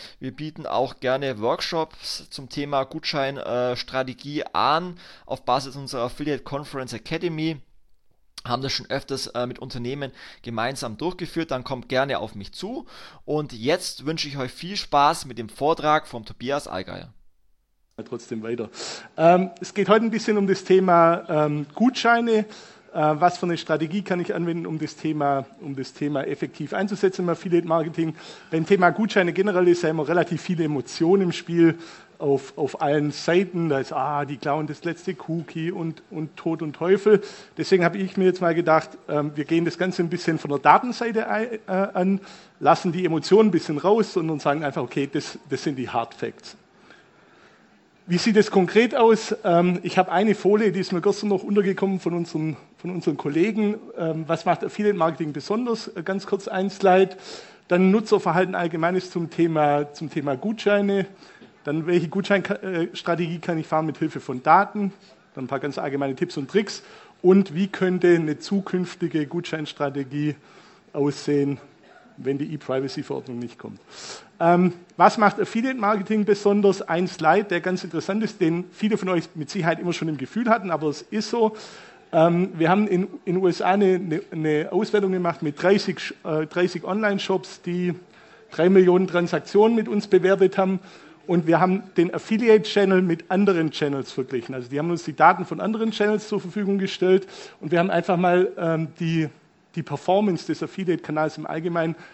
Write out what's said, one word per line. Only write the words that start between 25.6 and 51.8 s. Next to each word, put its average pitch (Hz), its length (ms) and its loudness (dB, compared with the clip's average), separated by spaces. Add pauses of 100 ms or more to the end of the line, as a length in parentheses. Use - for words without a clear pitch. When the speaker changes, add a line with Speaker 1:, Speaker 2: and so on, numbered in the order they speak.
Speaker 2:
um 143 120 -10
das 131 200 -10
Thema 147 320 -4
effektiv 143 480 -8
einzusetzen 196 480 -2
im 175 80 -2
Affiliate 170 360 -2
Marketing? 160 480 -2 (360)
Beim 160 160 -2
Thema 180 240 6
Gutscheine 190 420 2
generell 180 360 2
ist 170 160 4
ja 160 40 2
immer 156 180 0
relativ 165 360 0
viel 175 180 -2
Emotion 160 640 2
im 175 100 0
Spiel. 165 460 2 (380)
Auf, 139 400 -2
auf 147 240 -4
allen 147 300 0
Seiten, 175 580 0
da 135 120 0
ist, 131 120 -6
ah, 143 320 -2
die 139 120 -8
klauen 151 320 -2
das 151 160 -12
letzte 165 320 -6 (100)
Cookie 165 460 -6
und, 165 280 -8 (120)
und 156 240 -10
Tod 160 260 -6
und 151 120 -8
Teufel. 202 460 4 (380)
Deswegen 175 260 4
habe 170 140 2
ich 190 180 -6
mir 190 80 2
jetzt 185 160 2
mal 170 140 2
gedacht, 160 360 2 (180)
ähm, 147 260 -2
wir 147 100 -4
gehen 170 200 2
das 170 140 -4
Ganze 185 220 -2
ein 170 80 0
bisschen 165 300 -2
von - 120 -8
der 143 100 -2
Datenseite 220 680 2
ei-, 220 380 -4
äh, 196 60 -6
an, 190 480 0 (400)
lassen 160 320 2
die 180 120 -2
Emotionen 175 440 4
ein - 20 0
bisschen 156 280 0
raus 208 380 2
und, 160 140 -2
und 151 100 -4
sagen 151 240 0
einfach, 143 180 -4
okay, 139 300 -4
das, - 280 -6 (100)
das 135 140 -4
sind 147 120 -4
die 123 120 -6
Hard 117 260 -4
Facts. - 420 -12 (1500)
Wie 180 100 0
sieht 214 200 2
es 208 160 6
konkret 208 420 4
aus? 226 480 4
Ähm, 175 400 4
ich 175 160 -4
habe 175 140 4
eine 202 240 2
Folie, 208 340 4
die 180 100 -2
ist 180 120 -4
mir 170 100 -2
gestern 202 280 0
noch 190 120 0
untergekommen 196 560 0